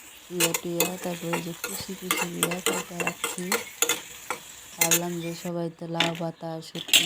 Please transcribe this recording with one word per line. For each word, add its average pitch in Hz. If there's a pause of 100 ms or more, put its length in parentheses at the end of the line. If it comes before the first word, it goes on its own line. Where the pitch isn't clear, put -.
(260)
ধুয়ে 170 (100)
টুয়ে 170 (180)
তারপরে 170
যে 170 (100)
কুচি 196
কুচি 180
গুলা 175 (100)
কাটা 180 (100)
রাখছি। - (1300)
ভাবলাম 170 (100)
যে 170 (100)
সবাই 170 (100)
তো 175 (100)
লাউ 170
পাতা 165
আর 160
শুটকি -